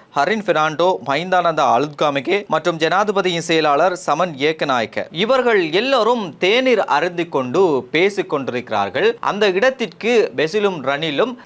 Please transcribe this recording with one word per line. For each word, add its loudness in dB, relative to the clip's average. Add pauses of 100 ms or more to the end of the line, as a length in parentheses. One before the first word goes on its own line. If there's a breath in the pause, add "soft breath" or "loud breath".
(160 loud breath)
ஹரின் 0
பெர்னாண்டோ, 2 (100)
மஹிந்தானந்தா 2
அலுத்காமிகே 0
மற்றும் 0
ஜனாதிபதியின் 0
செயலாளர் 2
சமன் -2
ஏக்கநாயக்க, -2
இவர்கள் 0
எல்லோரும் 0
தேநீர் 2
அருந்திக் -2
கொண்டு 0
பேசிக் 0
கொண்டிருக்கிறார்கள். -2
அந்த 0
இடத்திற்கு 0
பெசிலும் -2
ரணிலும் -2 (100)